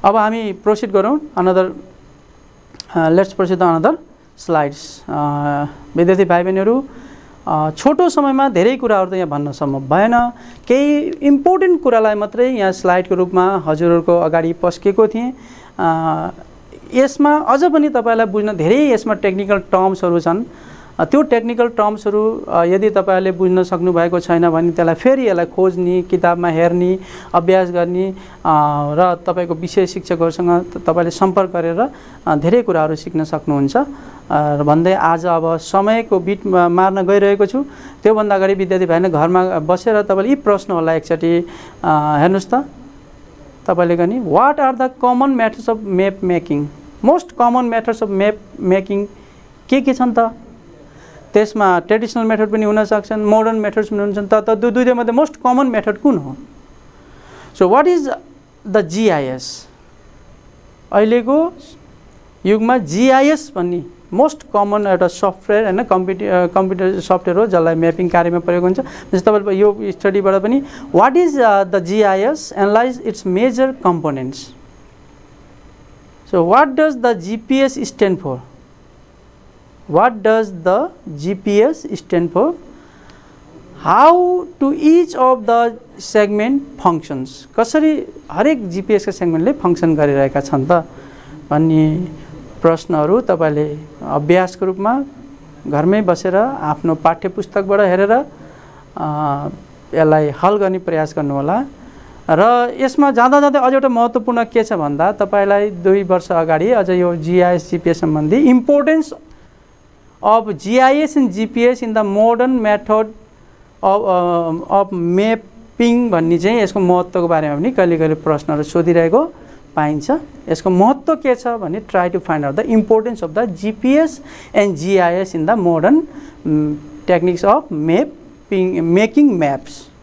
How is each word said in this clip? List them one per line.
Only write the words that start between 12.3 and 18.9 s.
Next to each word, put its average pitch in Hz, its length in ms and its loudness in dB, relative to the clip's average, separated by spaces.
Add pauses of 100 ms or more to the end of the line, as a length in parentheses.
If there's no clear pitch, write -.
यहाँ 202 220 0
स्लाइडको 185 440 0
रूपमा 185 500 0
हजुरहरूको 170 540 2
अगाडि 165 340 0
पस्केको 196 540 0
थिएँ। 233 260 -4 (460)
अ, 160 500 -2 (640)
यसमा 277 440 2
अझ 277 260 0
पनि 302 260 2
तपाईँलाई 226 360 0
बुझ्न 208 280 -4
धेरै 220 380 2